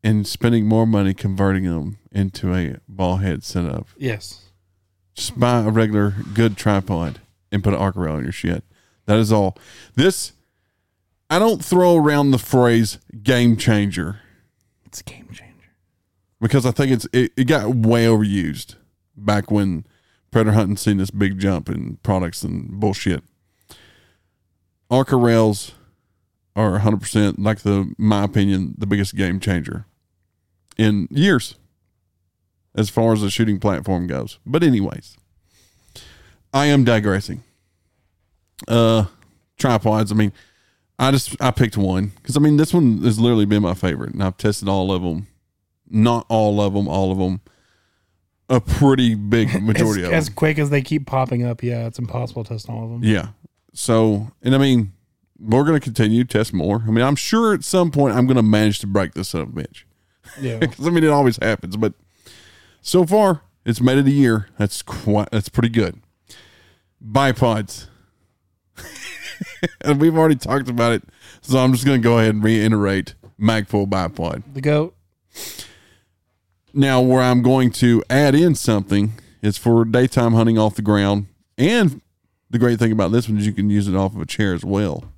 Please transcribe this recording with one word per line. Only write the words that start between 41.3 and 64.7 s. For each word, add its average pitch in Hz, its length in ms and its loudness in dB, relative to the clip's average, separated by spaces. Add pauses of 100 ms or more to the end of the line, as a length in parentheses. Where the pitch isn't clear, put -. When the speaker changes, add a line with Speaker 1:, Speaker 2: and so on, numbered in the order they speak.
Speaker 1:
I 127 100 0
picked 117 260 -2
one 98 360 -2 (100)
'cause, 131 140 -6
I 143 40 2
mean, 151 160 4
this 156 180 2
one 117 280 2
has 107 160 2
literally 117 280 2
been 104 160 2
my 90 120 0
favorite, 85 380 -6
and 101 100 -6
I've 92 140 -2
tested 101 320 -4
all 95 240 -2
of 90 120 -2
'em. 87 220 -6 (600)
Not 117 400 0
all 107 320 0
of 101 160 0
'em, 101 120 -2
all 92 240 -2
of 95 80 -4
'em. 92 200 -2 (1080)
A 123 120 2
pretty 131 540 2
big 104 340 0
Speaker 2:
<laughs> 98 140 -4
Speaker 1:
majority 104 400 0
Speaker 2:
As, - 60 -4
Speaker 1:
of 170 40 -2
'em. 165 60 2
Speaker 2:
as 151 100 -2
quick 151 300 -2
as 147 120 -2
they 143 120 0
keep 147 240 -4
popping 131 380 -2
up, 120 180 -6
yeah, 120 240 -6
it's 113 120 -12
impossible 120 460 -8
to - 100 -16
test 110 140 -12
all 113 160 -10
of 113 80 -12
'em. 117 120 -8
Speaker 1:
Yeah. 107 240 0 (440)
So, 110 580 0 (120)
and 127 120 2
I 135 40 2
mean, 123 340 2 (460)
we're 120 260 0
gonna 156 160 2
continue 113 440 0
to 123 40 -6 (100)
test - 140 -2
more. 101 340 -2
I 107 40 -2
mean, 117 140 2
I'm 139 120 0
sure 220 380 0
at - 100 -6
some 180 260 0
point 139 260 0
I'm 127 100 2
gonna 127 160 2
manage 107 380 2
to 107 60 -8
break 98 280 -2
this 95 160 -8
son 82 120 -6
of - 60 -10
a - 40 -16
bitch. - 320 -12 (560)
Speaker 2:
Yeah. 117 180 -8
Speaker 1:
<laughs> 117 80 0
'Cause, 131 200 -8
I 175 40 0
mean, 170 140 2
it 151 60 4
always 139 280 2
happens, 101 380 -4
but 107 180 -2 (880)
so 180 240 2
far 190 360 2 (220)
it's 117 160 -2
made 127 180 4
it 139 80 4
a 135 40 6
year. 120 380 2 (100)
That's - 240 -4